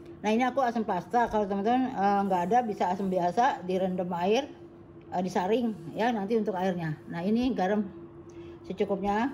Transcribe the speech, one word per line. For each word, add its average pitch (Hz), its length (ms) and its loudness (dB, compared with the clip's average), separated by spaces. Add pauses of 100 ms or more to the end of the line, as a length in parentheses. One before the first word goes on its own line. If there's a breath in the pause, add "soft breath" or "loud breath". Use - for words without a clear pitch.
(200 loud breath)
Nah, 208 140 0
ini 240 100 4
aku 254 160 0
asem 233 240 0
pasta. 208 480 0
Kalau 208 160 2
teman-teman, 220 400 2
eh, 202 400 2
nggak 185 140 2 (100)
ada, 233 60 6 (100)
bisa 190 240 0
asem 196 160 -2
biasa, 185 560 2
direndam 185 560 0
air, 220 320 2 (640)
eh, 180 80 0
disaring, 190 720 -2
ya, 226 160 2
nanti 208 240 0
untuk 208 240 0
airnya. 175 480 -2
Nah, 170 160 -6
ini 226 320 2
garam 208 300 2 (800 loud breath)
secukupnya, 202 680 0